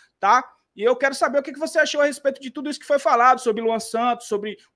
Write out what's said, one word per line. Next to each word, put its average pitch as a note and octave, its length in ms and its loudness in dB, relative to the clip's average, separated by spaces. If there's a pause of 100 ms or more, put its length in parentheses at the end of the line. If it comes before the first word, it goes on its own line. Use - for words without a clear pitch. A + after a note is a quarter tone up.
(180)
tá? A#3+ 300 2 (260)
E G3 80 -10
eu A#3+ 120 4
quero C4+ 200 -2
saber C#4+ 240 0
o C#4 40 2
que D4 100 -12
que C4 60 -16
você D#4+ 200 -4
achou D4+ 220 0
a C#4+ 40 4
respeito C#4 360 -2
de C4+ 100 -12
tudo D4 200 -8
isso - 80 -8
que - 80 -20
foi C#4+ 140 2
falado, B3+ 400 4
sobre A3+ 220 -2
Luan A3+ 180 0
Santos, A#3 480 -4
sobre G#3 280 -4 (200)